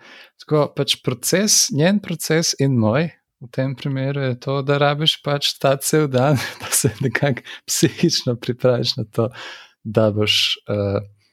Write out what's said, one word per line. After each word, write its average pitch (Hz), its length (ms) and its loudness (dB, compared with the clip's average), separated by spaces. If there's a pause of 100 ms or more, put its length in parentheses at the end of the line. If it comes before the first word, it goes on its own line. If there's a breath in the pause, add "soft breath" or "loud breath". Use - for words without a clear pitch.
(380 loud breath)
Tako, 147 320 0
pač - 280 -2
proces, - 720 0
njen 180 300 2
proces 165 560 -2
in 139 180 2
moj 120 360 2 (280)
v 127 120 -18
tem 135 240 -4
primeru 135 480 -4
je 127 160 -2
to, 139 240 -4
da 143 160 0
rabiš 147 420 0
pač 143 360 -2
ta 135 200 2
cel 156 320 0
dan, 131 280 4 (140)
<laughs> - 100 -16
da - 80 -12
se - 300 0
nekako 135 440 0 (220 loud breath)
psihično - 720 0
pripraviš 123 600 0
na 117 100 -6
to, 110 240 -2 (520 loud breath)
da 110 280 2
boš, 104 560 0
eh, 101 340 0 (340 soft breath)